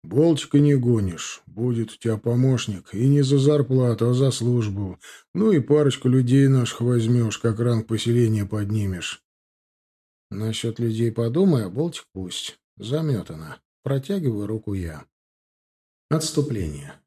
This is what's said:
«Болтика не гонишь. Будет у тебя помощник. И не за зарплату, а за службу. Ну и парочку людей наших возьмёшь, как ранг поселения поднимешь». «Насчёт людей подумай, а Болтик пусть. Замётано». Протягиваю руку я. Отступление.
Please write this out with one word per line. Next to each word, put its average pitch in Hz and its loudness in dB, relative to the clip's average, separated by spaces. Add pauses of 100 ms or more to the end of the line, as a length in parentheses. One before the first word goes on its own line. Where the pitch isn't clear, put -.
«Болтика 143 2
не 147 6
гонишь. 113 -2
Будет 113 -4
у - -20
тебя 113 -4
помощник. 120 -2
И 113 0
не 143 4
за 139 4
зарплату, 131 2
а 123 2
за 131 2
службу. 104 -2 (340)
Ну 214 2
и 151 4
парочку 139 2
людей 131 4
наших 135 2
возьмёшь, 120 0
как 113 -2
ранг 117 0
поселения 110 0
поднимешь». 101 -4 (1040)
«Насчёт 110 -6
людей 113 -2
подумай, 120 0
а 87 -8
Болтик 151 -8
пусть. - -12 (180)
Замётано». 101 -6 (220)
Протягиваю 135 -4
руку 107 -6
я. 82 -8 (1040)
Отступление. 110 -4